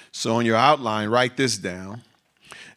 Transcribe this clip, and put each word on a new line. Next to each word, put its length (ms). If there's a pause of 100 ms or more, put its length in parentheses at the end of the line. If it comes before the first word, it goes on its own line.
(140)
So 240
on 80
your 100
outline, 540
write 260
this 220
down. 460 (720)